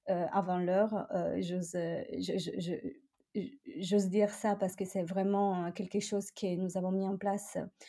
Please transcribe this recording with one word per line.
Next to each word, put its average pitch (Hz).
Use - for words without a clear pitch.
euh, 196
euh, 175
avant 180
l'heure, 190
euh, 175
j'ose, 180
euh, 170
je, 180
je, 170
je, -
j'ose 190
dire 208
ça 208
parce 190
que 190
c'est 185
vraiment, 190
euh, 175
quelque 190
chose 202
que 180
nous 185
avons 185
mis 190
en 196
place, 202